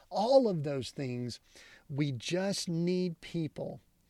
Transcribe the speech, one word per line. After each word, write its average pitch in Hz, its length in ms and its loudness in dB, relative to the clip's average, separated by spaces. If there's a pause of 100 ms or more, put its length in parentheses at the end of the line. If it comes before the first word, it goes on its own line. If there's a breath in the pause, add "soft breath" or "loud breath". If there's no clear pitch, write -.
All 247 400 6
of 165 140 0
those 139 260 -4
things, 123 500 -6 (500 loud breath)
we 143 220 0
just 180 560 -2
need 175 540 0
people - 580 -6 (300 soft breath)